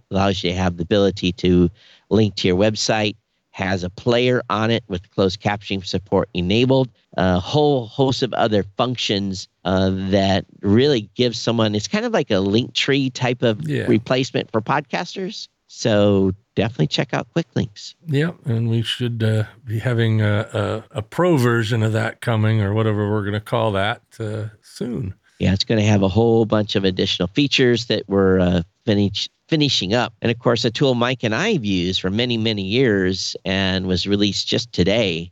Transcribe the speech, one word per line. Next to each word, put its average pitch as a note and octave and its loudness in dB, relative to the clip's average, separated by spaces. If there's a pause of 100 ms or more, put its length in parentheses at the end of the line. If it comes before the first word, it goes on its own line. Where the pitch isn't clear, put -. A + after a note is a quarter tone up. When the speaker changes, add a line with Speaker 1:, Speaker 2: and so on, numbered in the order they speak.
(120)
Speaker 1:
allows G2 0
you F2 -2
to F2+ -2
have F#2 0
the E2+ -6
ability F#2+ 0
to F2+ 4 (420)
link G2+ 2
to - -2
your F2+ 2
website, G#2+ 0 (340)
has F#2+ -4
a F2+ -6
player B2 0 (100)
on A2 0
it A#2 -2
with - -8
closed F#2+ 0
captioning G#2 -4
support F#2+ -2
enabled, B2 2 (280)
a F2+ 2
whole C#3+ 0
host C3+ 0
of A#2 -2
other G#2 0 (120)
functions, G2+ -2 (160)
uh, F#2+ 2 (200)
that G2 2 (160)
really A2+ 2
gives A#2+ 0
someone, A2+ 0
it's G#2+ -2
kind G#3+ -2
of A#3+ -4
like F#3+ 0
a G#2+ 0
Linktree B2+ 0
type B2 -2
of C3 0
Speaker 2:
Yeah. A#2+ -4
Speaker 1:
replacement B2+ 0
for A2 0
podcasters. F3+ -6 (200)
So G#2 2 (220)
definitely A2+ -2
check - -4
out C3+ -4
Quick E3 -4
Links. - -6 (100)
Speaker 2:
Yeah, D3+ 0 (140)
and A#2 -2
we A2+ 0
should, A#2 -4
uh, A2 2 (200)
be A2+ -6
having A2+ 2
a, G#2 -2
a, C#3 -10
a G#2 -2
pro E3+ 2
version A#2 2
of A2 2
that A2 -4
coming, A2 2
or G2+ 0
whatever G#2+ 0
we're G#2+ -2
gonna G2+ -4
call A2+ 0
that, G2 -2 (180)
uh, G#2+ -6 (180)
soon. D#3 -8 (260)
Speaker 1:
Yeah, F#2 2
it's G2 0
gonna A2 0
have G#2 4
a F#2+ 4
whole A2+ 4
bunch G#2+ 0
of G2+ 0
additional F#2+ -2
features B2 2
that G#2+ -2
we're, F#2+ 4
uh, F2+ 2 (240)
finish-, G2+ 0 (200)
finishing C3+ 0
up. A#2 0
And A2+ 2
of A#2 -2
course, A#2 0
a A#2+ 0
tool C3 2
Mike A#2+ -2
and A2 0
I F#3+ 0
have C3 -2
used F#2 0
for F#2 -4
many, A#2 0
many G#2+ -2
years G2 0
and F#2+ -2
was F2+ 0
released G2+ 0
just - -4
today. F#2 0